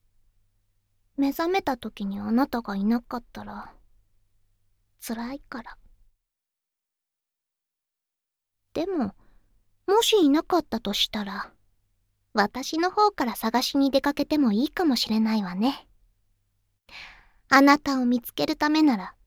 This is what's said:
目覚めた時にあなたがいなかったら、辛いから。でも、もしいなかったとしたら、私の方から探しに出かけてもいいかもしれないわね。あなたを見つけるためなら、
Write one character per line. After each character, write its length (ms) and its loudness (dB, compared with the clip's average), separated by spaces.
目 140 0
覚 180 -2
め 140 0
た 160 -4
時 260 -12
に 160 -6
あ 140 -6
な 140 4
た 140 -4
が 140 -8
い 80 -4
な 160 2
か 180 -10
っ 140 -10
た 140 -14
ら、 280 -16
辛 360 -10
い 40 -12
か 240 -16
ら。 140 -20
で 140 -4
も、 280 -4
も 140 4
し 160 2
い 100 4
な 160 2
か 140 0
っ 60 0
た 180 -8
と 100 -6
し 180 -4
た 140 -8
ら、 300 -12
私 440 -2
の 140 0
方 220 2
か 100 -2
ら 140 -6
探 240 0
し 160 -2
に 120 4
出 120 4
か 120 0
け 120 -4
て 120 -2
も 140 4
い 140 0
い 40 -2
か 140 -4
も 140 2
し 120 -2
れ 120 0
な 160 0
い 60 -2
わ 120 -8
ね。 320 -2
あ 140 8
な 180 8
た 220 -2
を 40 0
見 160 0
つ 120 -16
け 120 -2
る 120 -2
た 100 0
め 140 4
な 160 4
ら、 180 -10